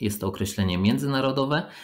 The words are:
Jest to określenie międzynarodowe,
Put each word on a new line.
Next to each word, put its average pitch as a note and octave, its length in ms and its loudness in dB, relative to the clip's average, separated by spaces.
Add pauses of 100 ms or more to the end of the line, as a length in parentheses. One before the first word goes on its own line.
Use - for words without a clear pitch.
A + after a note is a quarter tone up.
Jest G2+ 180 -2
to G2 60 -2
określenie F#2 520 0
międzynarodowe, C3+ 840 2 (220)